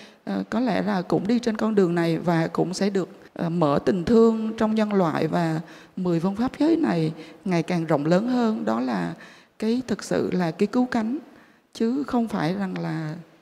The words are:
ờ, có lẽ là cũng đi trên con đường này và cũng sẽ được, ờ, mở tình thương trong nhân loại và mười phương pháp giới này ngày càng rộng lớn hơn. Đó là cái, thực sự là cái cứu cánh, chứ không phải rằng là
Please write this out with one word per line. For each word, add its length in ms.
ờ, 260
có 100
lẽ 220
là 200
cũng 240
đi 120
trên 180
con 180
đường 200
này 240
và 280
cũng 280
sẽ 160
được, 180
ờ, 140
mở 360
tình 200
thương 520
trong 180
nhân 180
loại 340
và 340
mười 240
phương 160
pháp 220
giới 180
này 360
ngày 180
càng 220
rộng 220
lớn 220
hơn. 360
Đó 160
là 340
cái, 280
thực 180
sự 280
là 180
cái 160
cứu 200
cánh, 320
chứ 320
không 220
phải 260
rằng 240
là 360